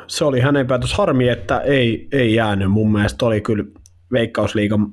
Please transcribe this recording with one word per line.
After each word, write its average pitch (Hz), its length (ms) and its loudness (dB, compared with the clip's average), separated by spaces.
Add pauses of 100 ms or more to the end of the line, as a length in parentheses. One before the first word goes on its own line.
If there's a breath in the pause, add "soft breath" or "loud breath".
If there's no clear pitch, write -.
se - 180 -2
oli 131 140 0
hänen 139 280 2
päätös. 123 260 -2
Harmi, 135 360 2
että 117 300 -2
ei, 127 520 0
ei 120 240 2
jäänyt. 101 360 0
Mun 107 200 2
mielestä 104 340 0
oli 107 160 0
kyllä 104 220 -2 (480)
Veikkausliigan 107 800 0